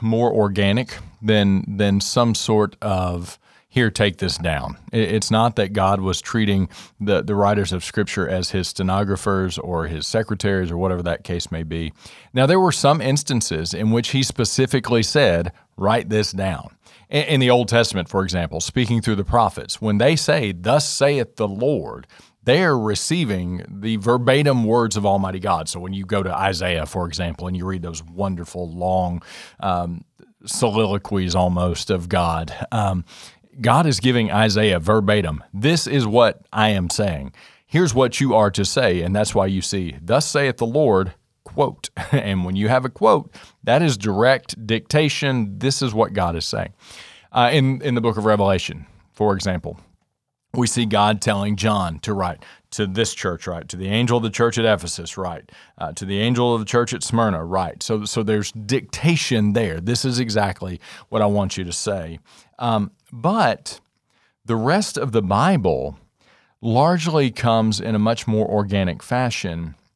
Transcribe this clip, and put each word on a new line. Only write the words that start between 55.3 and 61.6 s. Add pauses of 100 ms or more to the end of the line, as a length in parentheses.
Uh,
to
the
angel
of
the
church
at
Smyrna,
write."
So,
so
there's
dictation
there.
"This
is
exactly (300)
what
I
want
you